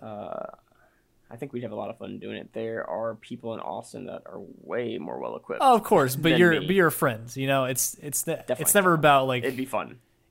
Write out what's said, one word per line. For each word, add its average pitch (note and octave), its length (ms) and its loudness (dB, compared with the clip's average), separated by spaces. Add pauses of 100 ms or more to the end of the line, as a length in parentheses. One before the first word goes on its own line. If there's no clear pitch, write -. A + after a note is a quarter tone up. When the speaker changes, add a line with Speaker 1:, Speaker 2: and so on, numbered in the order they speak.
Speaker 1:
Uh, G#2 440 -10 (840)
I - 60 -16
think C#3+ 160 -10
we'd B2 120 -6
have A2 100 -8
a - 20 -8
lot G#2+ 140 -6
of - 80 -10
fun G2+ 220 -12
doing G#2+ 180 -10
it. - 160 -16
There A2+ 360 -6
are A2 260 -4
people A#2 380 -10
in G#2 60 -8
Austin G2 460 -10
that - 220 -12
are - 120 -14 (220)
way A2 360 -4
more C2 220 -8
well - 160 -6
equipped - 260 -6
Speaker 2:
Oh, C4 140 6
of G#3+ 80 2
course, C3+ 320 4
but D3+ 140 2
Speaker 1:
than E3 100 4
Speaker 2:
you're, E3+ 220 6
Speaker 1:
me. - 60 -6
Speaker 2:
but F#3 80 2
you're F3 140 6
friends. A#2+ 460 -2
You C3+ 120 -4
know, C3+ 180 2
it's, B2+ 360 -2
it's D3 220 -6
the, E3 120 -4
Speaker 1:
Definitely. - 260 -4
Speaker 2:
it's D#3 140 2
never F#3 180 6
about, C#3+ 340 6
like, B2 160 0
Speaker 1:
It'd C3 140 -4
be C3 80 -4
fun. F#2+ 320 -6 (340)